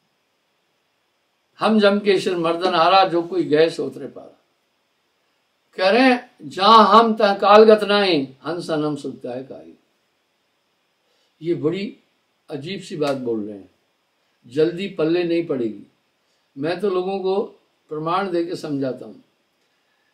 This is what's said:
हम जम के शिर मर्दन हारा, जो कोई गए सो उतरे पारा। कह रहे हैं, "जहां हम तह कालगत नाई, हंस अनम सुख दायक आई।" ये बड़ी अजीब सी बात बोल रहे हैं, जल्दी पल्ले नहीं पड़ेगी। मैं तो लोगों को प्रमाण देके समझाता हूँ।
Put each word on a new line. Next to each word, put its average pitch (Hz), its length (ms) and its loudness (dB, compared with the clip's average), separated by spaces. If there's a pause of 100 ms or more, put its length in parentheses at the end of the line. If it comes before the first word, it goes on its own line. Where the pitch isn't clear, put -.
(1600)
हम 214 220 2
जम 202 180 4
के 202 220 2
शिर 185 160 -4
मर्दन 170 380 -2
हारा, 180 300 4
जो 170 180 0
कोई 170 220 -4
गए 151 260 2
सो 147 160 -6
उतरे 135 200 -12
पारा। - 340 -20 (1300)
कह 190 160 0
रहे 226 120 4
हैं, 247 400 0
"जहां 202 440 6
हम 220 280 4
तह 202 240 0
कालगत 214 460 6
नाई, 190 600 -2
हंस 165 260 -8
अनम 151 260 -4
सुख 135 180 -12
दायक 131 380 -14
आई।" 80 220 -20 (1700)
ये 170 120 -2
बड़ी 170 420 -4 (540)
अजीब 156 300 -10
सी - 160 -14
बात 143 200 -2
बोल 113 320 -6
रहे 104 100 -16
हैं, 92 120 -20 (760)
जल्दी 170 420 -4
पल्ले 165 360 -2
नहीं 170 220 -2
पड़ेगी। 113 360 -6 (760)
मैं 170 220 -6
तो 202 100 -2
लोगों 185 280 -4
को 190 240 -2 (460)
प्रमाण 165 420 -4
देके 170 260 -4
समझाता 135 500 -6
हूँ। 95 180 -20 (880)